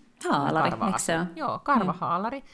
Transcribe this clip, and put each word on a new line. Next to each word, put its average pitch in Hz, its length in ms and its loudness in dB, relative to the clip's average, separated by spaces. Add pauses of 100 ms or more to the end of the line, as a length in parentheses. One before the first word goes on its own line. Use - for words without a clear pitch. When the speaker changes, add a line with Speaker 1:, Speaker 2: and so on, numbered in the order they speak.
(300)
Speaker 1:
Haalari, 156 400 2
Speaker 2:
Karva-asu. 208 200 0
Speaker 1:
eikö 185 100 0
se 165 200 0
oo? 180 60 0 (100)
Speaker 2:
Joo, 247 240 -4
karvahaalari. 202 800 0
Mm. - 140 -16